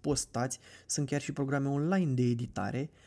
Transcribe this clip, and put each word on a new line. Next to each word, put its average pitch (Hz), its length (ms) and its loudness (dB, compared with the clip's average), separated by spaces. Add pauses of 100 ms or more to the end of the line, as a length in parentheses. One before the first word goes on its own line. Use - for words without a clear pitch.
postați, 131 580 -2 (280)
sunt 147 200 -2
chiar 143 140 0
și 147 120 -6
programe 139 360 0
online 156 440 2
de 127 100 2
editare 120 680 0 (160)